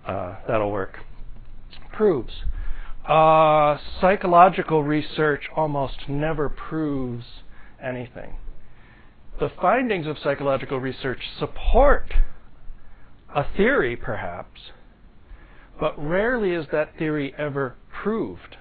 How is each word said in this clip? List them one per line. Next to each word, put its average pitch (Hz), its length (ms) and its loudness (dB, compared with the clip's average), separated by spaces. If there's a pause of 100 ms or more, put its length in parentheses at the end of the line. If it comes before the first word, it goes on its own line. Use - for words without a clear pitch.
uh, 98 300 -6 (100)
that'll 107 240 0
work. 98 300 -6 (880)
Proves. 165 520 0 (640)
Uh, 156 720 6 (240)
psychological 180 800 6
research 151 760 0
almost 143 540 -2
never 147 400 -2
proves 135 960 -6 (380)
anything. 123 560 -8 (1000)
The 147 100 -2
findings 208 560 0
of 151 140 -6
psychological 139 600 -2
research 131 580 -6
support - 760 4 (1200)
a 147 100 0
theory, 190 520 2
perhaps, 98 760 -10 (1080)
but 151 180 0
rarely 196 540 0
is 165 180 -2
that 151 280 -2
theory 151 400 -2
ever 139 380 -4 (140)
proved 170 720 -6